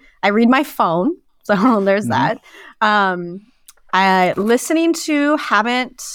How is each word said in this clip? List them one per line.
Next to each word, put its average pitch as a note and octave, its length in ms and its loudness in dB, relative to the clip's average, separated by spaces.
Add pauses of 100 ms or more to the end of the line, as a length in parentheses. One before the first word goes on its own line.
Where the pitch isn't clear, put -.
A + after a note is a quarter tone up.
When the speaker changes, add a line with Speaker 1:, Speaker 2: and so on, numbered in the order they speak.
(220)
Speaker 1:
I G3 60 0
read A3+ 220 2
my C4+ 160 2
phone. G3 500 -2 (140)
<laughs> - 140 -20
So G#3 120 0 (260)
there's G3 260 0
Speaker 2:
Mm-hmm. A3+ 40 -4
Speaker 1:
that. - 300 -2 (400)
Um, F#3+ 580 -2 (540)
I, F#3 420 2
listening D#4+ 580 0 (120)
to, D4 320 0
haven't B3 680 -2 (120)